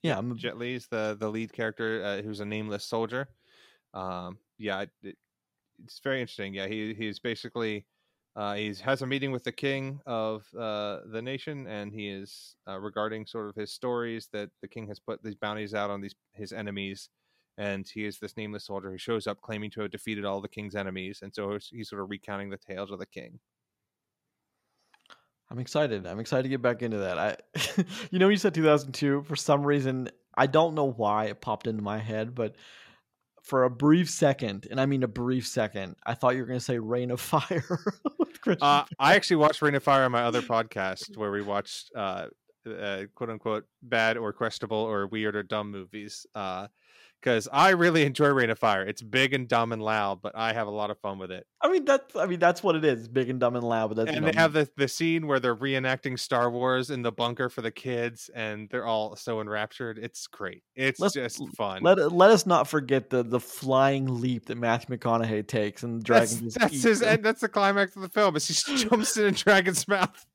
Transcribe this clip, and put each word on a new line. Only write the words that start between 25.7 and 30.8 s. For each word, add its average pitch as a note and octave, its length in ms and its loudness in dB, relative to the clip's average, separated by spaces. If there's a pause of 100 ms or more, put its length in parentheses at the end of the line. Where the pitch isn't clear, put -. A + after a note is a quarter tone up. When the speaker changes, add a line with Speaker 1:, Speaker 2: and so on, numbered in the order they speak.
Speaker 1:
I'm F2+ 140 -8
excited B2+ 240 0
to C3 60 -4
get C3 120 -2
back A#2+ 200 0
into A2+ 160 -4
that. F#2 200 -2
I, G#2 200 -2 (600)
<laughs> - 140 -10
you F#3 80 0
know, F#3+ 80 6
you G#3 80 6
said F#3+ 180 0
two D#3 120 2
thousand D3 260 6
two. C#3+ 320 0
For D3+ 140 -6
some C#3+ 280 2
reason, C3 440 0 (280)
I C3+ 80 6
don't D#3 300 4
know C#3 160 2